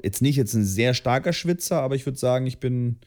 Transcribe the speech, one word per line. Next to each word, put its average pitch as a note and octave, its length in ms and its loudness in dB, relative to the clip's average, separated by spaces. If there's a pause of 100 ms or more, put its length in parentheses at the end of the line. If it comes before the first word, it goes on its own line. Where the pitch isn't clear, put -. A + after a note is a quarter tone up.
jetzt - 180 -2
nicht C#3 140 4
jetzt B2+ 180 0
ein G#2+ 120 4
sehr G#2+ 280 2
starker B2 400 0
Schwitzer, F3 480 -2
aber C3+ 140 -2
ich C3 100 -4
würd C3 140 -6
sagen, B2+ 260 2
ich B2+ 140 -6
bin B2 480 -2